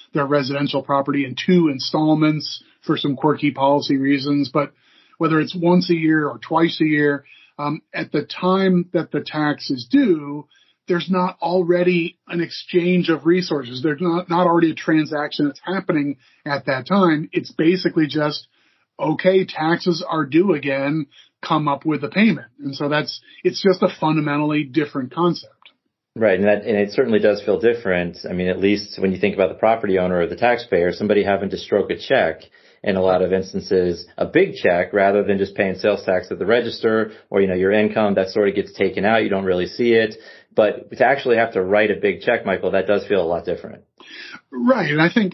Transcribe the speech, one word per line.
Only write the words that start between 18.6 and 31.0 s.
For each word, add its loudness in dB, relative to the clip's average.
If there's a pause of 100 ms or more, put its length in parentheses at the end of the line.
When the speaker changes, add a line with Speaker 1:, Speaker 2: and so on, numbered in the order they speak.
Speaker 1:
okay, 2
taxes -2
are -2
due 2
again, -2 (340)
come -2
up -4
with -2
a -6
payment. 2 (120)
And -8
so -4
that's, -4 (220)
it's -2
just 2
a 2 (100)
fundamentally 0
different -4
concept. -2 (640)
Speaker 2:
Right. 2
And 2
that, 2
and 0
it 0
certainly 2
does 2
feel 0
different. 0 (120)
I -6
mean, -2
at -2
least 0
when 2
you -6
think 0
about 2
the -10
property 0
owner 0
or 0
the -8
taxpayer, 0
somebody 0